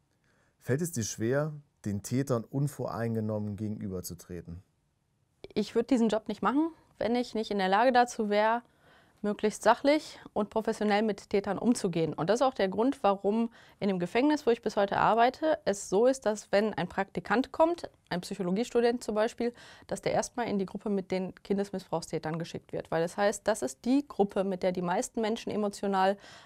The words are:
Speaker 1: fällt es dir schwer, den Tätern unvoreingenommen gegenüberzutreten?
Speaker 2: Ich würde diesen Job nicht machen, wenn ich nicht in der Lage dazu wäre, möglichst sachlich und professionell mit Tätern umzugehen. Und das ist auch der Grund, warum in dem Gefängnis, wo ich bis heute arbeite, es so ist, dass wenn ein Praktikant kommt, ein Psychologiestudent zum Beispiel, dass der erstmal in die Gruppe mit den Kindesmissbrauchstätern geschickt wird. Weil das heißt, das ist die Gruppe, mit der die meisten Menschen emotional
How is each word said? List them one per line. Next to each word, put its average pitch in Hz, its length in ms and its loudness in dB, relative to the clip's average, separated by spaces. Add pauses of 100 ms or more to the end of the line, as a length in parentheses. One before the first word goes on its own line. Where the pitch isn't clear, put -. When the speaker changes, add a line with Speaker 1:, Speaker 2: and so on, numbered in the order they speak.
(580)
Speaker 1:
fällt 139 240 -2
es 170 100 -4
dir 113 120 -2
schwer, 139 480 -2 (320)
den 101 180 -2
Tätern 127 420 -2
unvoreingenommen 110 1120 -4
gegenüberzutreten? 92 1040 -8 (920)
Speaker 2:
Ich 208 200 -4
würde 233 140 0
diesen 233 200 4
Job 214 200 0
nicht 214 140 -6
machen, 285 280 2 (280)
wenn 226 180 0
ich 247 180 -4
nicht 220 160 -4
in 202 80 0
der 190 100 2
Lage 226 240 4
dazu 240 360 2
wäre, 214 340 2 (600)
möglichst 208 400 -2
sachlich 277 560 4 (140)
und 202 180 -2
professionell 214 520 0
mit 208 280 -2
Tätern 196 260 0
umzugehen. 175 560 0
Und 151 160 -2
das 220 120 2
ist 277 60 4
auch 262 80 2
der 196 140 0
Grund, 220 340 0
warum 208 480 2 (280)
in 202 100 0
dem 185 100 0
Gefängnis, 262 480 2
wo 233 40 4
ich 240 120 0
bis - 140 -4
heute 202 220 2
arbeite, 240 680 4
es - 240 -2
so 214 180 4
ist, 262 200 2
dass 214 240 -4
wenn 208 240 2
ein 175 140 -4
Praktikant 202 640 -2
kommt, 339 360 2 (220)
ein 175 100 -2
Psychologiestudent 233 840 0
zum 220 120 -6
Beispiel, 226 400 0 (320)
dass 190 160 -8
der - 100 0
erstmal 220 360 -2
in 202 100 0
die 190 80 -2
Gruppe 208 240 -8
mit 190 200 -2
den 185 240 -4 (100)
Kindesmissbrauchstätern 170 960 -4
geschickt - 340 -10
wird. - 180 -8
Weil 165 120 0
das 170 140 -4
heißt, 208 300 0
das 220 160 0
ist - 220 -8
die 277 220 2
Gruppe, - 380 0
mit 190 180 -4
der 185 100 2
die 180 100 -2
meisten 185 380 -2
Menschen 214 320 -2
emotional 196 640 0 (300)